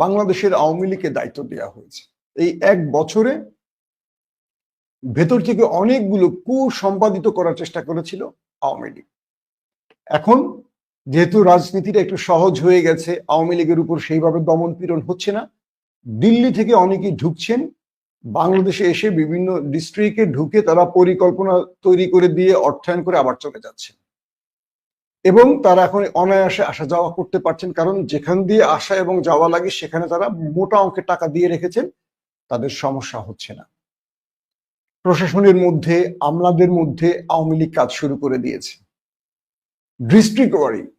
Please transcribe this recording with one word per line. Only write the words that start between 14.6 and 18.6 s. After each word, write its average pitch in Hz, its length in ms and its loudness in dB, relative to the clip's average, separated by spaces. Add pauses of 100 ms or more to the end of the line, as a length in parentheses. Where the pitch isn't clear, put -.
পীড়ন 175 300 -4
হচ্ছে 175 280 -6
না, 226 60 -6 (600)
দিল্লি 220 440 2 (100)
থেকে 226 140 0 (120)
অনেকেই 190 360 -2
ঢুকছেন, 170 380 -4 (640)
বাংলাদেশে 185 600 0 (100)